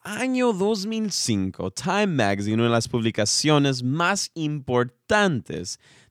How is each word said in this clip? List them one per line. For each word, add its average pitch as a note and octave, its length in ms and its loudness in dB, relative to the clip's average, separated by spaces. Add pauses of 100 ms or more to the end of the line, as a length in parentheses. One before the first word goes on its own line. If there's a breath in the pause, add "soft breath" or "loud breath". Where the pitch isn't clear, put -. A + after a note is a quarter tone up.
año B3 500 0
dos G3 320 -2
mil A3 260 -4
cinco, F#2+ 600 -2
Time G3 360 0
Magazine, G#2 460 0
una A#2 120 2
de A#2 40 4
las A#2 180 2
publicaciones B2+ 920 0
más E3+ 540 -2
importantes C3 1400 -2 (320 soft breath)